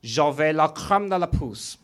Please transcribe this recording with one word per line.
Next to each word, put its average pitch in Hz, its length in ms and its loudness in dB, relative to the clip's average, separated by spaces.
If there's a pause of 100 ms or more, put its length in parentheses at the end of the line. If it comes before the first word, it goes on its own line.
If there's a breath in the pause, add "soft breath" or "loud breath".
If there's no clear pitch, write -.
J'avais 147 500 2
la 156 160 4
crème 202 400 0
de 190 60 -2
la 180 120 0
pousse. 120 580 -6